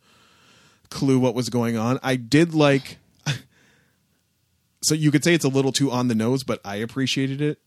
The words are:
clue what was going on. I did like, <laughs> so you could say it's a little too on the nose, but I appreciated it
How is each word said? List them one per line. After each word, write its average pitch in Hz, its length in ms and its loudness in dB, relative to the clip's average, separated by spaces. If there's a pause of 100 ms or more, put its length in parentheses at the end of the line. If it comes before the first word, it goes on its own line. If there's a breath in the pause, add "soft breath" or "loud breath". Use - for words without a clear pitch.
(920 soft breath)
clue 135 280 2
what 123 160 2
was 120 140 -4
going 117 280 -2
on. 117 260 0
I 131 140 0
did 147 380 2
like, 143 440 2 (280)
<laughs> 143 80 -2 (1500 loud breath)
so 156 120 0
you 156 160 2
could 143 140 2
say 170 100 4
it's 160 100 0
a 170 40 2
little 135 240 0
too 139 180 0
on 123 180 0
the 117 60 0
nose, 123 300 0
but 117 200 -6
I 101 120 -8
appreciated 135 640 -4
it 151 260 -2